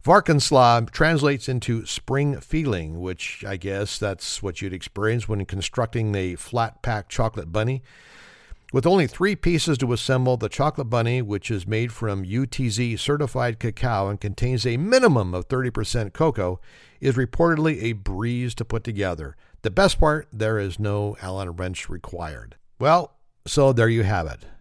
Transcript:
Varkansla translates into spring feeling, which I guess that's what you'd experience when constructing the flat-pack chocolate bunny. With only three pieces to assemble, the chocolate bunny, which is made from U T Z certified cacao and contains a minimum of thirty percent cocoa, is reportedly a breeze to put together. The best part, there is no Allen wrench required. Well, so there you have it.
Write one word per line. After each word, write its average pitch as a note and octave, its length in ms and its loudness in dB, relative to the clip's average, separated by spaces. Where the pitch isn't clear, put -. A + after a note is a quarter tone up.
Varkansla C3+ 840 6
translates D3 580 2
into B2 380 -2
spring C#3+ 540 -2
feeling, F2 600 -2
which - 480 -8
I G2 80 -6
guess G2 420 -4
that's - 440 -6
what F#2+ 180 -6
you'd F#2 140 -6
experience G#2+ 520 -2
when G2 200 -4
constructing A2 680 -2
the F#2 240 -2
flat-pack A2+ 720 -4
chocolate G#2+ 420 -2
bunny. A#2 320 0
With C3 160 2
only F3 200 6
three G3 280 0
pieces D#3+ 440 2
to B2 160 0
assemble, B2+ 420 2
the A2 140 -4
chocolate C#3 400 -2
bunny, A#2+ 320 0
which G2+ 280 -4
is F#2+ 160 -2
made A2+ 240 -2
from G2+ 340 -4
U A2+ 200 -2
T C3 240 -2
Z A#2 300 -2
certified C3 600 -2
cacao G#2+ 500 -2
and G2+ 120 -4
contains A#2 460 -2
a A#2+ 100 0
minimum E3 560 4
of F2+ 140 -4
thirty B2+ 240 -2
percent A2 420 -4
cocoa, G2 480 0
is C3 140 2
reportedly D#3 680 2
a A#2 100 -2
breeze A2+ 640 -4
to A2+ 80 -6
put A2+ 200 -6
together. F2+ 520 -4
The A2 80 0
best F#3+ 280 4
part, D3+ 340 4
there A2 260 0
is G2 200 -4
no G#2 440 -2
Allen F#2+ 300 -6
wrench F2+ 360 -8
required. D#2 680 -10
Well, E3 380 2
so C3+ 260 6
there A#2 160 4
you A2+ 140 2
have G2 240 0
it. C2 140 -10